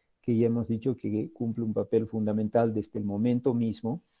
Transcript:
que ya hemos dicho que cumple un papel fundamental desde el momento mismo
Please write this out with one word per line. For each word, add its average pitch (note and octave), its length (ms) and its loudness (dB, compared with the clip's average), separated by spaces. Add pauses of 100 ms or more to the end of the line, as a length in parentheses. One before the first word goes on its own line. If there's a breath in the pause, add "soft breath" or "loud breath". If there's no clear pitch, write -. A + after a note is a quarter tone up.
(220 soft breath)
que A#2+ 120 0
ya A#2 120 4
hemos A#2 200 0
dicho A#2 300 -2
que G#2+ 360 -4
cumple A#2 300 -4
un A2 120 -2
papel A2 320 2
fundamental A2 680 0
desde G#2+ 260 -4
el G#2 60 -4
momento A#2+ 480 2
mismo A#2 480 -2 (200)